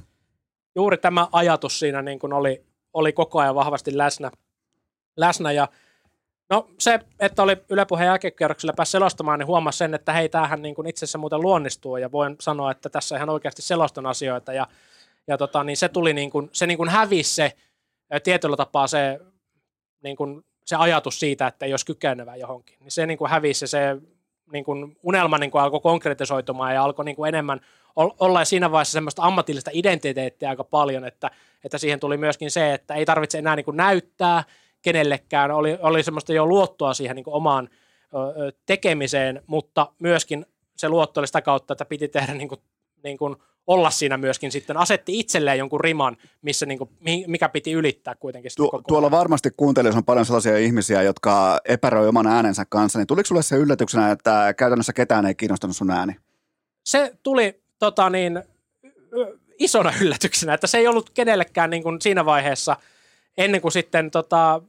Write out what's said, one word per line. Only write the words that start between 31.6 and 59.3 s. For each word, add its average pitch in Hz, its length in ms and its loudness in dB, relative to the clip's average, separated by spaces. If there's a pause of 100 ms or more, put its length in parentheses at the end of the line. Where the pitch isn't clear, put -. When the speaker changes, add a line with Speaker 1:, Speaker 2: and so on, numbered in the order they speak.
Speaker 1:
että 147 140 -8
siihen 147 220 -2
tuli 143 160 -2
myöskin 151 340 -4
se, 151 240 2
että - 200 -10
ei 151 100 -2
tarvitse 160 340 0
enää 156 180 0
niin 147 80 -6
kuin 147 120 -6
näyttää 175 680 2 (380)
kenellekään, 147 680 0
oli, 151 300 0
oli 160 220 2
semmoista 156 300 -6
jo 156 140 2
luottoa 170 480 2
siihen 127 220 -6
niin 131 80 -16
kuin 151 100 -10
omaan, 143 340 0 (460)
ö, 143 320 -6
ö, 139 60 -8 (140)
tekemiseen, 143 800 0
mutta 156 520 -2
myöskin 165 480 -2 (300)
se 160 120 -4
luotto 160 320 0
oli 143 60 -4
sitä 151 160 -2
kautta, 139 320 -2
että 143 100 -10
piti 147 240 -8
tehdä 143 260 -2
niin 143 140 -10
kuin, 127 120 -16 (420)
niin 143 160 -12
kuin 139 180 -6 (320)
olla 175 220 6
siinä 139 260 0
myöskin 131 360 -4
sitten, 143 240 -6
asetti 180 420 0
itselleen 147 400 0
jonkun 139 220 -4
riman, 147 360 0 (260)
missä 147 240 -4
niin 135 120 -6
kuin, 127 120 -10 (100)
mi-, 170 260 -4
mikä 165 220 0
piti 156 240 -4
ylittää 156 420 -2
kuitenkin 127 360 -14
sitten - 140 -2
Speaker 2:
Tuo-, 143 60 2
Speaker 1:
koko 131 180 -6
Speaker 2:
tuolla 151 180 4
Speaker 1:
ajan. 147 120 4
Speaker 2:
varmasti 160 380 2
kuuntelijoissa 127 420 4
on 113 60 2
paljon 120 220 4
sellaisia 113 320 2
ihmisiä, 110 440 2
jotka 98 640 4
epäröi 117 440 4
oman 110 180 4
äänensä 110 420 2
kanssa, 107 300 2
niin - 80 0
tuliko 202 200 0
sulle 170 160 2
se 147 140 0
yllätyksenä, 123 540 2
että 104 460 2
käytännössä 120 360 2
ketään 110 340 2
ei 95 80 0
kiinnostanut 95 420 -4
sun 95 140 -2
ääni? 92 260 -2 (680)
Speaker 1:
Se 269 380 0
tuli, 240 380 0 (180)
tota 202 320 2
niin, 180 260 -2 (800)
ö, 233 220 -4 (200)